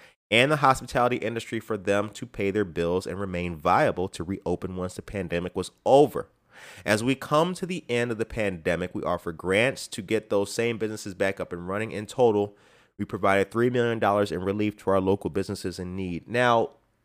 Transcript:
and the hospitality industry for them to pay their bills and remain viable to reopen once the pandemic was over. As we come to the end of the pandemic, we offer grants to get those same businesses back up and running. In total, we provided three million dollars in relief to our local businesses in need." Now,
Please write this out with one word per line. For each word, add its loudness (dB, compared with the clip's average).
and 6
the 2
hospitality 2
industry -6
for -6
them -2
to -14
pay -2
their 2
bills -2
and -6
remain -4
viable 2
to -10
reopen -4
once -6
the -12
pandemic -4
was -6
over. 6
As 2
we 2
come 0
to -8
the -8
end -2
of -4
the -2
pandemic, -2
we -6
offer -2
grants 0
to -10
get -4
those 0
same -2
businesses -8
back -2
up -8
and -10
running. -6
In -8
total, 2
we -4
provided 2
three 2
million 0
dollars 2
in -4
relief -2
to -4
our 4
local 0
businesses -4
in -8
need." -6
Now, 2